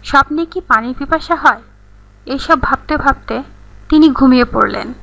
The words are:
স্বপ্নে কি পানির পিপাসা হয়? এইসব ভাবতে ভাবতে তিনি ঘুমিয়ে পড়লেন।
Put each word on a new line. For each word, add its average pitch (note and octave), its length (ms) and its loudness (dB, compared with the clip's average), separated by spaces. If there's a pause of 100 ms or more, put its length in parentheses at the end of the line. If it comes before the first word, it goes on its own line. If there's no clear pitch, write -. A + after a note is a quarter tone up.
স্বপ্নে D4+ 420 0
কি F4 140 -10
পানির A#3+ 340 -2
পিপাসা D#4 400 -4
হয়? C#4 280 0 (640)
এইসব C#4 360 -2
ভাবতে - 340 -4
ভাবতে C4+ 460 -4 (460)
তিনি D#4 200 6
ঘুমিয়ে B3+ 360 4
পড়লেন। G#3 580 -4